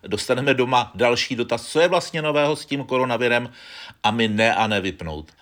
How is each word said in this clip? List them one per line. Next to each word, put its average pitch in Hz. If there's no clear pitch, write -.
dostaneme 127
doma 123
další 120
dotaz, 117
co -
je 170
vlastně 165
nového 147
s -
tím 139
koronavirem, 123
a 107
my 113
ne 110
a 110
ne 104
vypnout. 82